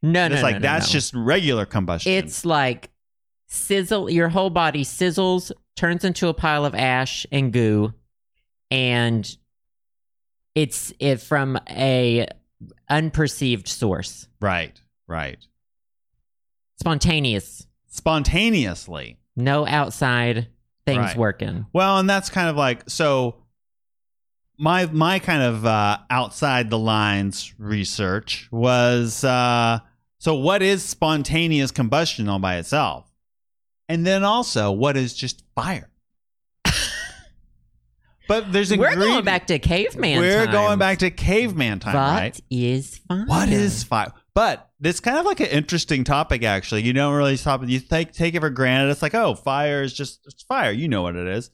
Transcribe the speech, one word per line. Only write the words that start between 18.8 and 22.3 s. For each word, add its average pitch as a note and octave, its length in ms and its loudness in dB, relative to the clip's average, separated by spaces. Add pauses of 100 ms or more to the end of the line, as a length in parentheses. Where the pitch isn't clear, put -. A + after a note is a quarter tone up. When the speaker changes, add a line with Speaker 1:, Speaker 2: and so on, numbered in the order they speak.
Speaker 1:
No C#3 280 2
outside A#2+ 840 0 (360)
things C#3 140 0
Speaker 2:
Right. G2+ 180 0
Speaker 1:
working. G#2 560 -2
Speaker 2:
Well, F#3+ 280 2
and F#3+ 100 2
that's G3 180 0
kind F3 200 0